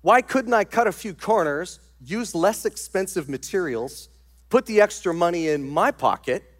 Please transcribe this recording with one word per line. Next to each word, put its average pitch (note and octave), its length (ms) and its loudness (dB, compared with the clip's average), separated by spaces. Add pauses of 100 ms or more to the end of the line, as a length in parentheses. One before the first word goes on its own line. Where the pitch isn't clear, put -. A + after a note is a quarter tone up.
why A#3 200 6
couldn't B3 320 -2
I G#3+ 100 4
cut A#3 240 0
a F#3+ 40 0
few G3+ 220 -10
corners, E3+ 680 -2 (220)
use F#3+ 320 -8
less F#3+ 320 0
expensive F#3+ 640 -6
materials, C3+ 800 -6 (400)
put - 160 2
the G#3+ 160 4
extra G3+ 320 2
money E3+ 340 0
in C#3+ 200 -2
my F3 240 2
pocket? B2+ 520 -2 (160)